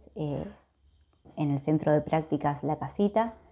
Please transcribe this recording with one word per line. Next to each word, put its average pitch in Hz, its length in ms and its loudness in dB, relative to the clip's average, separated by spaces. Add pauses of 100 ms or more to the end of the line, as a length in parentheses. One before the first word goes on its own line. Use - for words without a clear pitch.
(140)
eh, 147 320 -6 (880)
en 147 140 0
el 143 120 2
Centro 156 300 2
de 151 100 6
Prácticas 151 640 -2
La 147 140 -2
Casita, 208 560 0 (180)